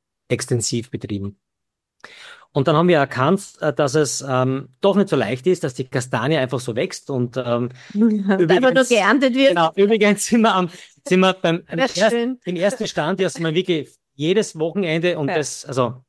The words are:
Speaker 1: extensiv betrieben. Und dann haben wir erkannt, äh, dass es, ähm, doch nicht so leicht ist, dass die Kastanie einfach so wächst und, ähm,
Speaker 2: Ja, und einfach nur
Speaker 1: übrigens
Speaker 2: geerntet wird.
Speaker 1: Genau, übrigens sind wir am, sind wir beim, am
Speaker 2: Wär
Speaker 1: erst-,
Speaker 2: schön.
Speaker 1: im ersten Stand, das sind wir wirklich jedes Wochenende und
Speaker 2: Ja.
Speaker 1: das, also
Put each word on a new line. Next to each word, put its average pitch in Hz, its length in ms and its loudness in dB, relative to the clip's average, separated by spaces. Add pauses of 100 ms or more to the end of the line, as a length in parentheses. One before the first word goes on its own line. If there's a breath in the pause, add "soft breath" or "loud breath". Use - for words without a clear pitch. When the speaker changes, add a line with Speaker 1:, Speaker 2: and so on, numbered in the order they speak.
(280)
Speaker 1:
extensiv 120 640 -4
betrieben. 101 480 -8 (1120 loud breath)
Und 139 140 2
dann 160 80 4
haben 165 120 4
wir 175 100 6
erkannt, 139 640 0
äh, 156 120 -2
dass 139 220 0
es, 143 320 -2
ähm, 131 420 -2 (120)
doch 196 140 4
nicht 196 140 2
so 156 60 0
leicht 123 320 -2
ist, 180 160 0
dass 135 120 -6
die 131 100 -8
Kastanie 131 520 -2
einfach 131 220 -2
so 117 160 -8
wächst 170 340 -6
und, 123 280 -4
ähm, 120 320 -2 (240 loud breath)
Speaker 2:
Ja, 202 100 0
und 208 280 0
einfach 190 60 2
nur 180 220 4 (120)
Speaker 1:
übrigens 254 180 2
Speaker 2:
geerntet 240 460 2
wird. 269 140 4
Speaker 1:
Genau, 170 260 2
übrigens 202 500 2
sind 226 160 2
wir 214 140 4
am, 185 140 0 (380 loud breath)
sind 185 120 4
wir 185 140 4
beim, 175 340 -2
am 175 100 -6
Speaker 2:
Wär 165 80 0 (100)
Speaker 1:
erst-, 202 140 2
Speaker 2:
schön. 240 360 -4
Speaker 1:
im 180 100 -6
ersten 196 320 -2
Stand, 170 340 -2
das 180 120 -2
sind 170 120 -8
wir 160 80 -2
wirklich 170 360 -2 (260)
jedes 185 420 -2
Wochenende 165 600 -2
und 143 100 -2
Speaker 2:
Ja. - 80 -2
Speaker 1:
das, - 280 -6
also 127 440 -2